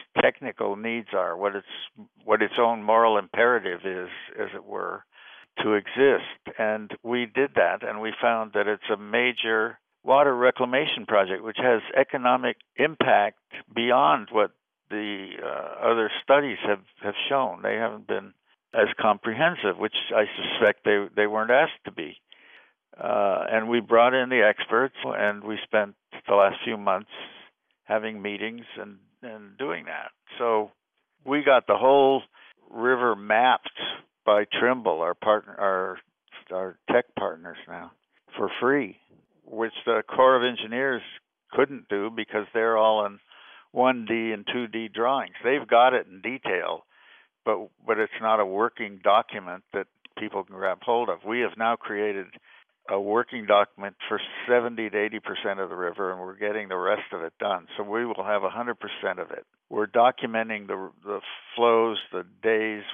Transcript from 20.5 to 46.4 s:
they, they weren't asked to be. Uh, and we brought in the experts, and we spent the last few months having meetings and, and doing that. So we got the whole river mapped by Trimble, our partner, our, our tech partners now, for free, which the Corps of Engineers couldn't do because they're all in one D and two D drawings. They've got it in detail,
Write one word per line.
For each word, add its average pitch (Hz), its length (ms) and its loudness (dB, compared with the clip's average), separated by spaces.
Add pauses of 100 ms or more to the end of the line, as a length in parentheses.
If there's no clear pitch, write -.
they, 104 220 2 (100)
they 104 120 4
weren't 107 240 0
asked 151 340 2
to 104 60 -10
be. 78 260 -10 (840)
Uh, 101 500 0
and 113 200 0
we 120 100 2
brought 117 360 6
in 127 140 0
the 127 120 4
experts, 110 540 2 (100)
and 104 380 -2
we 107 200 -6
spent 104 300 0 (340)
the - 60 2
last 98 320 6
few 117 100 -4
months 101 360 -2 (720)
having 107 360 -4
meetings 107 440 -8 (160)
and, 101 160 -16 (240)
and 104 360 -18
doing 151 280 -8
that. - 260 -12 (260)
So 110 340 0 (520)
we 143 200 -2
got 131 240 4
the 101 100 4
whole 135 460 6 (460)
river 120 460 0
mapped 107 640 0 (460)
by 104 200 4
Trimble, 110 560 0
our 85 120 0
partner, 104 460 0
our, 92 400 -2 (520)
our 92 260 -6 (140)
tech 123 140 4 (120)
partners 85 400 -8 (100)
now, 87 240 -16 (440)
for 101 140 -4 (100)
free, 123 380 0 (480)
which 113 280 -6 (120)
the 113 220 2
Corps 131 280 6
of 120 80 2
Engineers 120 600 -4 (480)
couldn't 135 380 0
do 101 200 -4
because 107 460 -6
they're 113 220 2
all 107 280 4
in 101 140 -10 (520)
one 123 340 0
D 113 260 -2
and 104 200 -8
two 123 160 -4
D 110 200 -8
drawings. 117 560 -4
They've 123 240 0
got 120 260 6
it 113 140 0
in 95 140 -20
detail, 92 640 -6 (580)